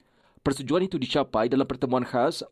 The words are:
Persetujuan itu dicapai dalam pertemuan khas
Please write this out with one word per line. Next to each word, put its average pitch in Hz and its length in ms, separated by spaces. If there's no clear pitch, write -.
Persetujuan 143 400
itu 190 80
dicapai 123 560
dalam 135 160
pertemuan 127 400
khas 120 320